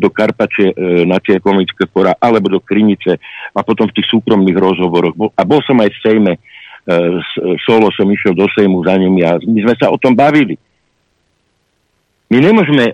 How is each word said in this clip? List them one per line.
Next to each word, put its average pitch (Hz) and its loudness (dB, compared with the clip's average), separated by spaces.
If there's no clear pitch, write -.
do 95 2
Karpače, 107 -2
e, 90 -2
na 90 0
tie 95 0
ekonomické 95 -2
fóra, 92 0
alebo 107 0
do 92 0
Krynice 98 0
a 98 -2
potom 107 -2
v - -8
tých 101 -4
súkromných 98 2
rozhovoroch. 87 0
Bol, 104 -4
a - -4
bol 147 2
som 127 0
aj 104 2
v - -10
Sejme, 110 2
e, - -16
s-, - -8
solo 110 4
som 101 0
išiel 98 -2
do 95 2
Sejmu 95 2
za 92 0
nimi 92 2
a 85 0
my 113 -2
sme 117 2
sa 120 2
o - 0
tom 127 2
bavili. 139 0
My 113 0
nemôžeme 147 2